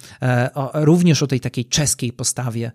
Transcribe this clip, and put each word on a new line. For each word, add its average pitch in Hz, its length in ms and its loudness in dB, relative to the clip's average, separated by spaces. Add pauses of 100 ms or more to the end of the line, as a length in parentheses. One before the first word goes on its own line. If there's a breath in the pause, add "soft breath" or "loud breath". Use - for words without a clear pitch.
(220 loud breath)
e, 127 320 2
o, 143 320 -2
również 165 380 4
o 143 40 -2
tej 135 120 -2
takiej 120 260 -6
czeskiej 131 480 -2
postawie, 117 600 -6